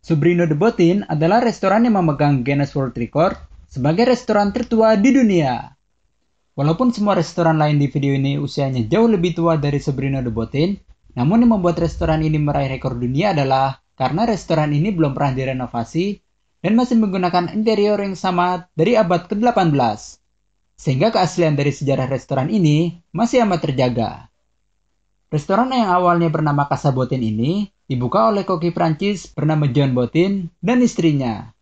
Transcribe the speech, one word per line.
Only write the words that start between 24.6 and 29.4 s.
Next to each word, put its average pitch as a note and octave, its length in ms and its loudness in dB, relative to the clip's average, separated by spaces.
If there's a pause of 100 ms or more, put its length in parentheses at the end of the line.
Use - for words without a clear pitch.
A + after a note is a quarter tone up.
Restoran F#3+ 400 -2
yang A#3 240 0
awalnya F3 400 2
bernama D3 320 0
Casa C#3+ 240 -2
Botin B2+ 320 -2
ini B2 480 -2 (160)
dibuka D3+ 480 0
oleh G3+ 80 -2
koki E3+ 320 -4
Prancis E3+ 560 -2
bernama D3+ 400 0